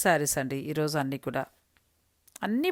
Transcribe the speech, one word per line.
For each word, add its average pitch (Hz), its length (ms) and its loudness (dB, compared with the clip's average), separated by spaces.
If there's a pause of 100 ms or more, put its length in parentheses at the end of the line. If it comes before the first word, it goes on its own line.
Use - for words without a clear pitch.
శారీస్ 151 380 4
అండి 135 180 -4 (120)
ఈరోజు 151 300 0
అన్నీ 135 240 -2
కూడా, 131 180 -2 (1040)
అన్నీ 262 260 0